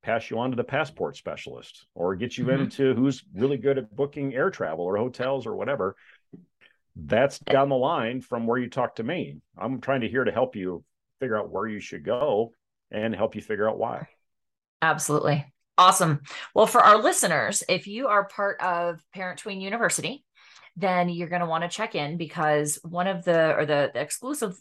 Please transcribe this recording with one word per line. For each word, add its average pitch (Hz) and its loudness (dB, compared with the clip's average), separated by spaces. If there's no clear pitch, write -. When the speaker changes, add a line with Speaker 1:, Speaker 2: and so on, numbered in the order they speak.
Speaker 1:
pass 113 -2
you 113 -2
on 123 0
to 123 -2
the 120 0
passport 135 -4
specialist - -12
or 90 -2
get 117 -6
you 123 -4
Speaker 2:
Mm-hmm. 135 2
Speaker 1:
into 131 2
who's 131 0
really 131 0
good 135 2
at 123 -6
booking 139 -4
air 151 0
travel 85 -4
or 98 0
hotels 127 -4
or 104 -6
whatever. 98 -2
That's 123 0
down 143 4
the 135 2
line 127 0
from 117 -4
where 117 0
you 123 -4
talk 120 -4
to 113 -6
me. 147 -6
I'm 117 -6
trying 135 0
to 107 -2
here 127 0
to 107 0
help 127 0
you 92 -6
figure 113 -2
out 101 -6
where 98 -4
you 104 -8
should 92 -12
go 117 0
and 110 -4
help 104 -2
you 104 -8
figure 107 -2
out - -2
why. - -6
Speaker 2:
Absolutely. 151 2
Awesome. 180 6
Well, 214 8
for 233 6
our 214 10
listeners, 196 2
if 185 0
you 233 -4
are 202 4
part 202 -4
of 175 -2
Parent 185 -8
Tween 190 -10
University, 196 -2
then 180 2
you're 170 -4
gonna 175 0
wanna 170 -2
check 220 -6
in 151 -2
because 151 0
one 175 -2
of 185 -2
the, 165 4
or 156 2
the, 143 2
the 127 -2
exclusive 226 -6